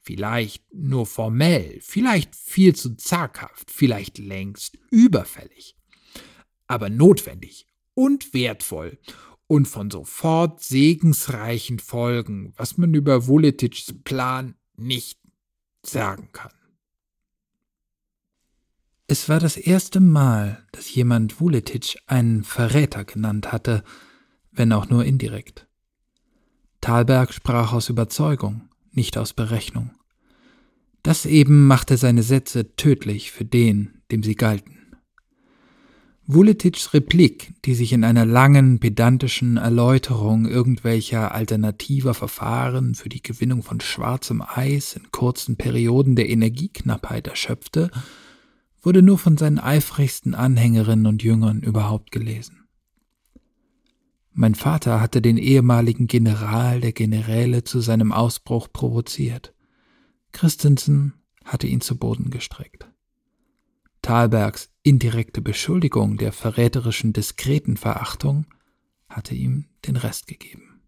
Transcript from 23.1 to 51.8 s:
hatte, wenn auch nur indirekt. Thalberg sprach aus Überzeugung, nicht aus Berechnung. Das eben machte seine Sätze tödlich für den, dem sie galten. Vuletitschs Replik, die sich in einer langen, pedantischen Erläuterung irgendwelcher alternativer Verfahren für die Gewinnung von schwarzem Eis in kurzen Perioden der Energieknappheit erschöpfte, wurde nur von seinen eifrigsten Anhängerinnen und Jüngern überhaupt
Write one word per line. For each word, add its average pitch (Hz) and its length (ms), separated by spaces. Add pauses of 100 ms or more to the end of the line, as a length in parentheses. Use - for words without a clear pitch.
hatte, 110 320 (680)
wenn 113 200
auch 104 180
nur 120 160
indirekt. 120 640 (1120)
Thalberg 120 520
sprach 120 400
aus 117 160
Überzeugung, 117 800 (220)
nicht - 260
aus 113 160
Berechnung. 117 580 (1080)
Das - 240
eben 143 400
machte 131 320
seine 120 260
Sätze 123 520
tödlich 107 560
für - 140
den, 110 560 (100)
dem 110 100
sie 107 140
galten. - 600 (1300)
Vuletitschs 185 640
Replik, - 600 (100)
die 131 100
sich 120 200
in 113 100
einer 117 220
langen, 131 540
pedantischen 120 800
Erläuterung 117 880
irgendwelcher 113 880
alternativer 113 800
Verfahren 123 840
für - 140
die 127 140
Gewinnung 120 400
von 113 160
schwarzem - 640
Eis 139 520
in - 140
kurzen 123 460
Perioden 123 600
der 113 140
Energieknappheit 117 1000
erschöpfte, - 600 (920)
wurde 180 200
nur 190 160
von 156 200
seinen 151 220
eifrigsten 139 760
Anhängerinnen 113 720
und 107 180
Jüngern 110 380
überhaupt 107 500